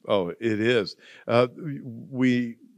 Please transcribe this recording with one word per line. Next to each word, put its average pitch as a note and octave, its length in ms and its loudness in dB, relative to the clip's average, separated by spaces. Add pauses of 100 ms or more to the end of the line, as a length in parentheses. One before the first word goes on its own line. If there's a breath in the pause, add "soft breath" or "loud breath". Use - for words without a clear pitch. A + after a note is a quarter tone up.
Oh, F#2+ 220 0
it G#2+ 300 -2
is. A2 360 2 (320 loud breath)
Uh, A#2+ 200 4 (360)
we B2 760 -2 (200)